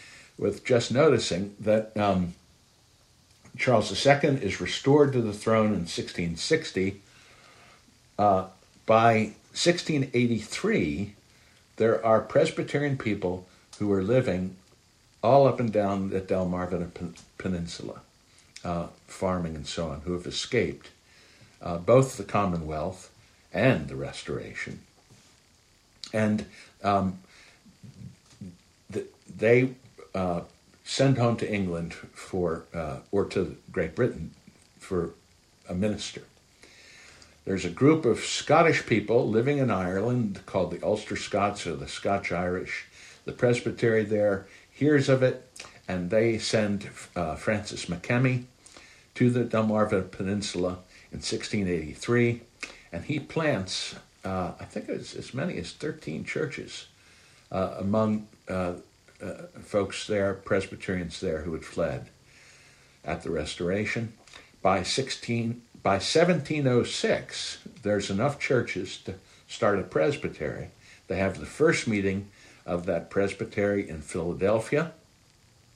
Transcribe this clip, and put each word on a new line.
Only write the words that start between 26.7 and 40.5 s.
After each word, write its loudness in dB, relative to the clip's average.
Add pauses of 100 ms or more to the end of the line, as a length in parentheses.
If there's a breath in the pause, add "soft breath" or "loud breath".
um, 2 (1700 loud breath)
th-, -6 (300)
they, 6 (400)
uh, -2 (400)
send 2
home 4
to -4
England -2
for, -4 (100)
uh, -6 (160)
or 2
to -2 (140)
Great -2
Britain -2 (480)
for -2 (580)
a -6
minister. -4 (1200 loud breath)
There's -2
a -2
group 4
of 4
Scottish 2
people 2
living 2
in 2
Ireland 0
called -2